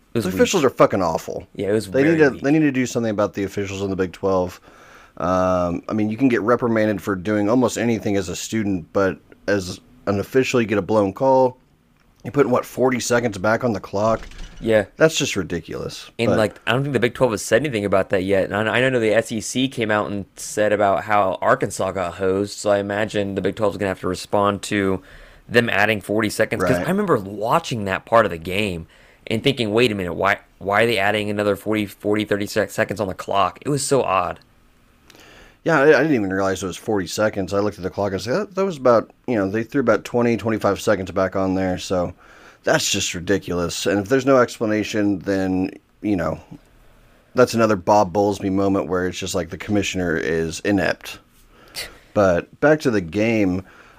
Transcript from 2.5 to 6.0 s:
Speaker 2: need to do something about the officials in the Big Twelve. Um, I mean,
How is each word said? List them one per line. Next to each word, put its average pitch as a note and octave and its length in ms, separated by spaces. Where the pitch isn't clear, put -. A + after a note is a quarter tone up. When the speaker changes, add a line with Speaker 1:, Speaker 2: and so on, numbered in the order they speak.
Speaker 2:
need D#3 80
to D3 140
do C3 120
something A#2 260
about G#2 240
the G2+ 100
officials G2 360
in G2+ 80
the G2 60
Big F#2 160
Twelve. F#2 480
Um, F2+ 720
I - 60
mean, G#2+ 160